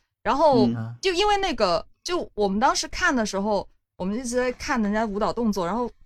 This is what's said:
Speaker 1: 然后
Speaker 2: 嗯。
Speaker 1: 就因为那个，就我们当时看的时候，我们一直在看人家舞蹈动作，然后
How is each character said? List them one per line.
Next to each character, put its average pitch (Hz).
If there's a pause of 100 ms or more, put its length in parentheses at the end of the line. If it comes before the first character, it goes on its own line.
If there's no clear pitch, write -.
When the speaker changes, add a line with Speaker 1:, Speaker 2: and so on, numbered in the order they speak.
(220)
Speaker 1:
然 220
后 269
Speaker 2:
嗯。 117
Speaker 1:
就 381
因 381
为 415
那 381
个， 180 (200)
就 339
我 202
们 196
当 294
时 330
看 349
的 226
时 196
候， 202 (300)
我 180
们 202
一 262
直 240
在 254
看 254
人 202
家 214
舞 202
蹈 202
动 226
作， 196
然 180
后 240 (160)